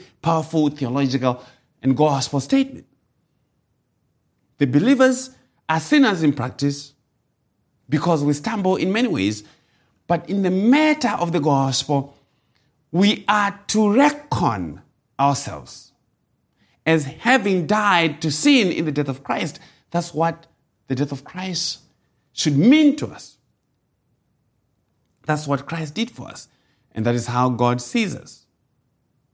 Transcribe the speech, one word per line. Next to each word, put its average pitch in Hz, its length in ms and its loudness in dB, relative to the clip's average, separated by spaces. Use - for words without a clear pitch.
powerful 156 480 0
theological 127 720 -2
and 131 120 2
gospel 143 460 0
statement. 269 460 -2
The 147 100 2
believers 254 720 2
are 160 120 -2
sinners 214 420 4
in 151 100 4
practice 143 640 -6
because 151 340 0
we 147 80 2
stumble 185 440 -2
in 185 140 -2
many 226 180 0
ways, 107 360 -2
but 170 240 -2
in 196 140 -2
the 180 60 0
matter 262 600 2
of 175 220 -4
the 165 80 0
gospel, 139 760 0
we 202 380 2
are 202 380 0
to 208 260 2
reckon 123 880 0
ourselves 107 640 -4
as 160 180 2
having 196 600 0
died 185 560 0
to 156 80 -2
sin 247 420 4
in 160 140 -4
the 151 60 -2
death 143 160 -2
of 127 140 -8
Christ. 208 380 -6
That's 170 240 -4
what 160 320 -2
the 139 80 -4
death 143 180 -2
of 131 100 -10
Christ - 580 -8
should 147 240 -2
mean 277 400 6
to - 120 -6
us. - 280 -20
That's 151 200 -4
what 139 200 -4
Christ 160 280 -10
did 226 160 -4
for - 180 -16
us. - 200 -18
And 110 120 -4
that 120 100 2
is 120 120 -4
how 123 240 0
God 123 320 0
sees 214 340 -4
us. - 300 -20